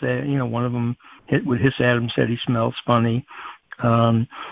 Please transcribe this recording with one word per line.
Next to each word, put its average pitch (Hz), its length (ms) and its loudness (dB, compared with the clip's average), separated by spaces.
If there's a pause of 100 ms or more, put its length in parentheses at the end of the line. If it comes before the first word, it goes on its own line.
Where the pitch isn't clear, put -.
They, 127 160 0
you 139 200 -2
know, 131 80 0
one 117 200 -2
of 120 80 -2
them 120 220 -2 (320)
hit, - 180 0
would 123 160 0
hiss 131 180 2
at 123 180 4
him, 117 120 -2
said 123 200 0
he 120 160 -2
smells 120 300 0 (100)
funny. 117 400 2 (540)
Um, 117 480 2 (240)